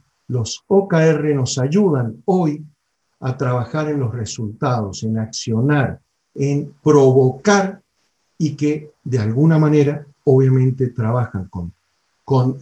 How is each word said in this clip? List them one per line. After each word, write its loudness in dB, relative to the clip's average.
los -6
O 2
K 2
R 2
nos -4
ayudan 0
hoy -2
a -6
trabajar -4
en -4
los -4
resultados, -6
en -4
accionar, -2
en -4
provocar 4
y -4
que -4
de -2
alguna 2
manera, 2
obviamente, 2
trabajan -4
con, -10
con 0